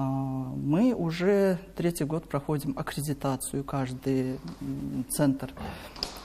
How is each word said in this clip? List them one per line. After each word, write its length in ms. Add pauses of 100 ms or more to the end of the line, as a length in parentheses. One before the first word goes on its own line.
мы 920
уже 640 (160)
третий 300
год 220
проходим 500
аккредитацию, 840
каждый, 760 (220)
м, 480
центр. 420 (720)